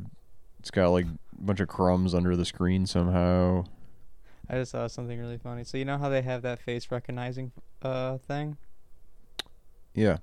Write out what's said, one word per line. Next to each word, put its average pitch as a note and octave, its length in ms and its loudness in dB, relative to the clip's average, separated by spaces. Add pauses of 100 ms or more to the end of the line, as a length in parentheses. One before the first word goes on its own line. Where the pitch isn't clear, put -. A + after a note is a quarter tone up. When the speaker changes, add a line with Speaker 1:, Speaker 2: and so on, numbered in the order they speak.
(600)
Speaker 1:
it's - 120 -10
got, F#2 180 6
like, F2+ 160 6
a - 360 -8
bunch G2 200 2
of F2 80 2
crumbs F2+ 440 4
under F2+ 220 4
the F2 100 2
screen F#2 400 2
somehow. F2+ 800 4 (840)
Speaker 2:
I B2 60 -4
just B2+ 180 -2
thought A#2+ 120 -2
of A2+ 60 -6
something A#2+ 280 -8
really A#2+ 180 -8
funny. A#2+ 260 -8
So - 140 -8
you C3+ 80 -2
know C#3 120 -2
how C#3+ 120 0
they C3+ 120 4
have B2+ 200 -2
that B2 180 -4
face A#2+ 320 -4
recognizing, B2 600 -4 (300)
uh, C3 360 -2
thing? D3 400 -4 (1400)
Speaker 1:
Yeah. G2+ 280 4